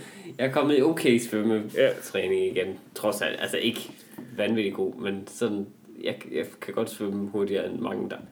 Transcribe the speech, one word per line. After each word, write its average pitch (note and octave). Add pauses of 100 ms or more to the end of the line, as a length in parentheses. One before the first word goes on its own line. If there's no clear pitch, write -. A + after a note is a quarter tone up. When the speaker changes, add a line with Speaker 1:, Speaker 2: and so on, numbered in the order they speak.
(380)
Speaker 1:
jeg C3
er C3+
kommet C#3+
i B2+
okay D#3
Speaker 2:
Ja. A#2
Speaker 1:
svømmetræning G#2+
igen, F#2 (160)
trods -
alt. -
Altså, -
ikke - (480)
vanvittigt G#2
god, F#2
men G2
sådan, G#2 (360)
jeg, - (160)
jeg D#2+ (160)
kan -
godt A2
svømme G2+
hurtigere G2
end -
mange G2+
der. - (140)